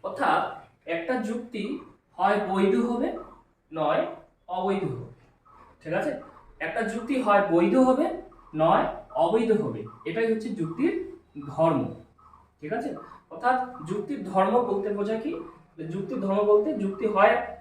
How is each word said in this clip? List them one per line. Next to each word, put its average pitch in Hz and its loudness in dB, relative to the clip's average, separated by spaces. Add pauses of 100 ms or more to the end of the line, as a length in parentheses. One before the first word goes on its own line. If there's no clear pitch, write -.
অর্থাৎ - 0 (540)
একটা 170 -4 (140)
যুক্তি 220 -6 (540)
হয় 202 2 (140)
বৈধ 196 4 (140)
হবে, 269 0 (720)
নয় 147 2 (440)
অবৈধ 190 -2
হবে, 123 -8 (680)
ঠিক 156 -8
আছে? 302 -2 (540)
একটা - -4
যুক্তি 240 -2 (100)
হয় 202 6 (120)
বৈধ 196 4 (120)
হবে, 262 4 (560)
নয় 170 4 (400)
অবৈধ 220 2 (140)
হবে, - -6 (280)
এটাই 226 0
হচ্ছে 220 -2 (100)
যুক্তির 165 0 (560)
ধর্ম, 156 2 (760)
ঠিক 151 -8
আছে? 277 -4 (440)
অর্থাৎ 247 0 (320)
যুক্তির 208 -6 (100)
ধর্ম 190 2 (160)
বলতে 202 -2
বোঝা 214 -2
কি? 311 -4 (600)
যুক্তির 196 -6
ধর্ম 196 0 (100)
বলতে 214 6 (140)
যুক্তি 196 -4 (100)
হয় 208 6 (280)